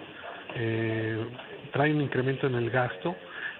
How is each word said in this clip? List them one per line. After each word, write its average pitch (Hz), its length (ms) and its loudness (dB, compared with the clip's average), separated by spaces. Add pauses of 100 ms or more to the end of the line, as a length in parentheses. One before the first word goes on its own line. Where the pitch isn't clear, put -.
(540)
eh, 113 720 2 (460)
trae 147 200 6
un 151 80 4
incremento 135 460 2
en 131 80 2
el 120 160 2
gasto, 127 460 0 (440)